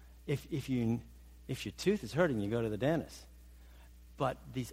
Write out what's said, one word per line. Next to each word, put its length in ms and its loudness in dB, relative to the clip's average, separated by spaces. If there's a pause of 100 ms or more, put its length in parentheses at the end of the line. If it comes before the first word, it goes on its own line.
(280)
If, 240 -2
if 180 -4
you, 300 2 (480)
if 180 -6
your 100 -6
tooth 280 2
is 100 -8
hurting, 260 4
you 120 0
go 100 2
to 80 0
the 80 -2
dentist. 400 0 (1000)
But 220 0 (160)
these 200 -4